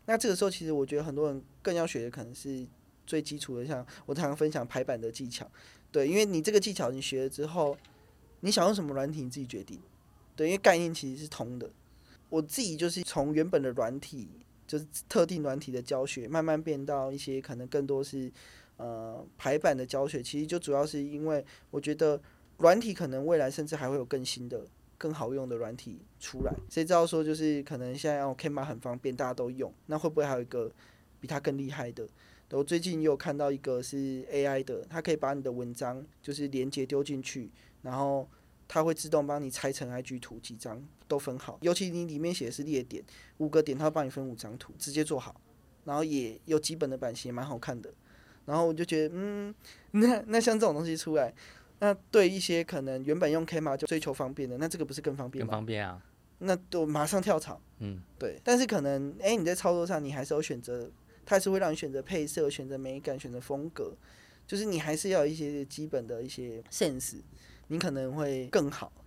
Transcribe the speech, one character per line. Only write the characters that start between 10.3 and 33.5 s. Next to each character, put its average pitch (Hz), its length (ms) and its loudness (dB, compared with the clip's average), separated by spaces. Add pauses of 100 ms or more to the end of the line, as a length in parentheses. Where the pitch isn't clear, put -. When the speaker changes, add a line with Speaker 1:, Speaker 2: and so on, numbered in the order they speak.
Speaker 1:
对， 156 120 2
因 170 40 4
为 196 60 2
概 196 200 4
念 170 160 0
其 135 220 -6
实 151 80 -12
是 151 60 -12
通 123 280 -8
的。 120 120 -8 (640)
我 160 80 2
自 151 220 -4
己 170 120 -2
就 170 140 0
是 175 140 -4
从 147 280 0
原 156 160 4
本 170 140 4
的 131 120 0
软 123 260 0
体， 131 280 -12 (380)
就 151 140 -2
是 151 80 -10 (200)
特 196 160 6
定 170 200 0
软 139 160 0
体 143 120 -10
的 127 80 -2
教 131 240 -2
学， 131 240 -6
慢 160 160 2
慢 160 160 2
变 156 240 -2
到 139 280 -2
一 139 60 -8
些 139 220 -4
可 135 140 -10
能 123 140 -10
更 143 180 0
多 139 180 0
是， 135 280 -6 (460)
呃， 117 460 -8 (140)
排 139 180 2
版 151 220 4
的 127 80 -2
教 139 220 0
学。 147 160 -4
其 143 160 -4
实 156 80 -2
就 175 100 -2
主 165 140 -2
要 139 120 4
是 151 200 -2
因 147 240 -4
为 147 180 0 (240)
我 143 100 -4
觉 147 140 -2
得 151 260 4 (380)
软 180 240 8
体 226 100 -2
可 175 140 -4
能 131 180 -4
未 165 140 4
来 135 140 2
甚 147 160 -4
至 156 80 -6
还 131 120 -4
会 135 80 0
有 135 80 -2
更 127 220 -2
新 123 240 -6
的、 117 160 -6 (320)
更 156 160 -4
好 131 180 -4
用 135 160 -4
的 120 100 -4
软 117 200 -6
体 98 220 -14 (200)
出 127 240 -6
来。 123 80 0 (200)
谁 165 120 2
知 165 80 2
道 170 140 8
说 160 180 2
就 156 120 2
是 151 260 2
可 139 160 -8
能 127 180 -6
现 147 140 -2
在， 143 120 0
哦， 135 140 -2
Canva 143 300 -4
很 131 140 -6
方 123 180 -6
便， 127 180 -4
大 135 120 -2
家 127 40 -2
都 123 200 -2
用， 131 200 -4 (140)
那 151 100 -2
会 156 140 2
不 156 60 -2
会 151 100 6
还 139 80 0
有 123 80 0
一 123 40 -4
个 120 260 -4 (480)
比 - 80 -14
它 143 120 -2
更 143 160 0
厉 139 140 -4
害 135 220 -6
的？ 117 160 -8 (420)
我 139 140 2
最 170 160 2
近 165 240 -2
有 151 120 6
看 143 220 -4
到 143 140 2